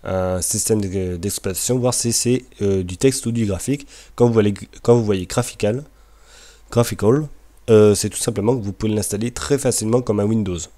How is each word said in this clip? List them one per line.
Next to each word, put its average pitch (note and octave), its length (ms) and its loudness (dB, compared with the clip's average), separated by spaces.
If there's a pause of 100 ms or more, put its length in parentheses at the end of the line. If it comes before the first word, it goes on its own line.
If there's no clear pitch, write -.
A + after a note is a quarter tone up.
un F#2 400 -2
système G#2+ 380 -2
d'e-, F#2 360 -4
d'exploitation, G2 640 -4
voir B2 160 0
si A#2 180 -2
c'est, B2 320 0 (160)
euh, G2 220 0
du F2+ 140 -8
texte C3+ 300 0
ou A#2 60 -2
du A#2 140 0
graphique. G2+ 400 -4 (300)
Quand A#2+ 100 4
vous A#2+ 60 4
voyez, G#2 220 4 (280)
quand A#2 140 6
vous A2+ 80 2
voyez G2 220 -2
graphical, B2+ 580 -2 (880)
graphical, A#2 560 2 (420)
euh, G#2+ 240 8
c'est G#2 160 -4
tout - 80 -10
simplement A2 380 -2
que A2 80 -6
vous G2+ 80 -6
pouvez G#2+ 200 -2
l'installer G#2+ 380 -2
très - 280 -2
facilement A#2+ 440 0
comme G#2+ 160 0
un G2+ 60 0
Windows G#2 340 0 (200)